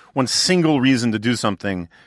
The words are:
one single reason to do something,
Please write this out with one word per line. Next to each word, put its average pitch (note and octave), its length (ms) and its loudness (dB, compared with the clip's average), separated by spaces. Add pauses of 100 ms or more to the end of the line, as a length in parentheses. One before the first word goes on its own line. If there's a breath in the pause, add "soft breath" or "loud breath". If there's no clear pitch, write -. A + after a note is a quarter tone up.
(140 loud breath)
one C3 140 0
single D#3 520 2
reason B2 320 2
to G#2+ 60 -2
do A#2+ 160 -2
something, G2 540 -4 (180 soft breath)